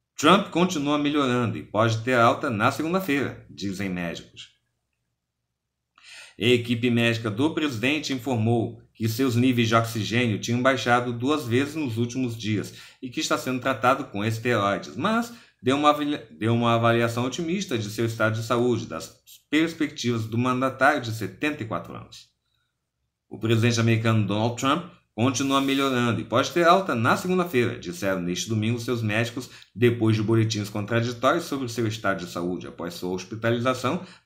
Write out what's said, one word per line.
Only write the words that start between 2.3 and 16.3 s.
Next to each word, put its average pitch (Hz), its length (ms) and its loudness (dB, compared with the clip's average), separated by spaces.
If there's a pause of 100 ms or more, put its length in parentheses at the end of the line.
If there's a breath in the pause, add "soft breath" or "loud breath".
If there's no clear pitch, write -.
na 113 220 2
segunda-feira, 151 760 -2
dizem 95 400 -6
médicos. 87 600 -8 (1900 loud breath)
A - 40 0
equipe 120 460 2
médica 117 400 2
do 139 240 0
presidente 143 580 -2
informou 117 680 0 (100)
que 113 160 -4
seus 117 280 0
níveis 120 320 4
de 107 80 2
oxigênio 113 640 0
tinham 120 220 -2
baixado 123 500 2
duas 131 340 -2
vezes 139 300 0
nos 131 200 -4
últimos 120 400 -4
dias 104 380 -4 (260 loud breath)
e 131 80 -12
que 127 120 -6
está 156 180 -2
sendo 131 220 -4
tratado 127 460 0
com 101 180 -4
esteroides, 110 720 0
mas 220 360 -2 (300 loud breath)
deu 127 140 2
uma 147 140 6
avalia-, 147 360 -2 (100)